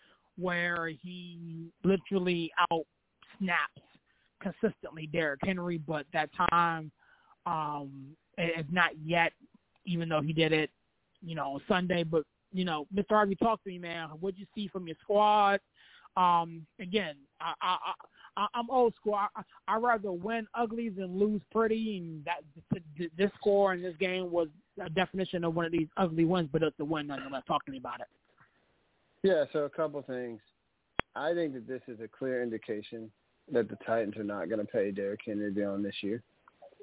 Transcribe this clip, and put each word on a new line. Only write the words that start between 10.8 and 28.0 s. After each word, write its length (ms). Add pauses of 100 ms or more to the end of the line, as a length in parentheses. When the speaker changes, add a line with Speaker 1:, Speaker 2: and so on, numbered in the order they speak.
Speaker 1:
you 140
know, 200
on 120
Sunday. 360
But, 200 (300)
you 100
know, 300
Mister 220
Harvey, 200
talk 280
to 60
me, 100
man. 300 (100)
What'd 200
you 60 (100)
see 120
from 200
your 140
squad? 580 (560)
Um, 500 (140)
again, 360 (260)
I, 200
I, 240
I, 80 (500)
I, 100
I'm 160
old 260
school. 200
I, 200
I, 60 (260)
I'd 160
rather 280
win 420
ugly 360
than 280
lose 240 (100)
pretty, 460
and 280
that 160 (300)
th-, 120 (140)
th-, 200
this 220
score 340
in 80
this 180
game 320
was 160 (360)
a 60
definition 540
of 120
one 100
of 60
these 160 (100)
ugly 280
wins, 260
but 100
it's 180
a 60
win 220
nonetheless. 400
Talk 180
to 60
me 80
about 220